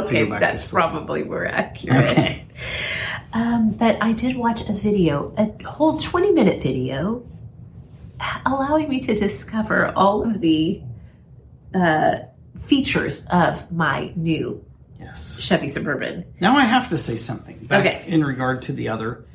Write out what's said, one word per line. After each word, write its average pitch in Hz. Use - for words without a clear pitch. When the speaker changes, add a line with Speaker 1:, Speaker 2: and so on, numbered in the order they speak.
Speaker 1:
Okay, -
Speaker 2:
go -
back 208
to -
Speaker 1:
that's -
Speaker 2:
sleep. -
Speaker 1:
probably 151
more 170
accurate. -
Speaker 2:
Okay. -
Speaker 1:
Um, 226
but 226
I 226
did 247
watch 233
a 214
video, 185
a -
whole 302
twenty-minute 349
video, 139
allowing 277
me 262
to 226
discover 208
all 202
of 190
the, 160
uh, 165
features -
of 170
my 151
new 165
Speaker 2:
Yes. -
Speaker 1:
Chevy -
Suburban. -
Speaker 2:
Now 226
I 285
have 240
to 160
say 117
something -
back -
Speaker 1:
Okay. -
Speaker 2:
in 156
regard 127
to 139
the 117
other 113